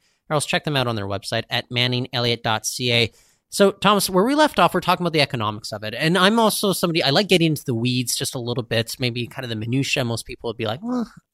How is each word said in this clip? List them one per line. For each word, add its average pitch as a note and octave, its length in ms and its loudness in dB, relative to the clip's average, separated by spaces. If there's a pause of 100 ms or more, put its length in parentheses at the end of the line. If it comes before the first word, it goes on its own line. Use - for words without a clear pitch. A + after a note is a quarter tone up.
(300)
or D#3 40 0
else C#3+ 120 0
check - 180 -2
them D3+ 120 -2
out B2+ 100 2
on A#2 100 -2
their G2+ 100 -6
website G2+ 440 -4
at A#2+ 200 -4
manning B2 440 -2
elliott A#2+ 280 -2
dot A2 220 -2
C - 260 -4
A. A#2 220 2 (380)
So, G3 200 4
Thomas, - 400 2
where F#3 140 4
we A#3+ 100 0
left D4+ 240 2
off, F3 160 4
we're F3+ 60 2
talking F3 240 0
about E3+ 80 0
the D#3+ 80 2
economics G#2+ 500 -2
of G#2 140 -10
it. G#2+ 100 -6
And D#3+ 240 2
I'm G#3 220 4
also G#3 320 2
somebody, E3+ 320 0
I C3+ 60 2
like F3+ 180 2
getting E3 240 4
into C#3+ 120 -4
the C3+ 80 -4
weeds B2 440 -2
just - 180 -6
a C3+ 60 -6
little A#2+ 240 -4
bit, A2+ 340 -2
maybe A#2+ 300 -4
kind - 160 -10
of B2 40 -10
the A#2 60 -6
minutia. B2 500 0
Most A#2 220 -4
people - 240 -8
would A2 60 -10
be A#2 100 -4
like, A2+ 160 -4
"Well, A#3+ 260 -2 (240)